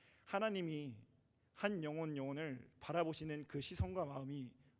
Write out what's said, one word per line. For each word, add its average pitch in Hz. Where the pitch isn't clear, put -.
하나님이 175
한 202
영혼 156
영혼을 139
바라보시는 156
그 143
시선과 185
마음이 139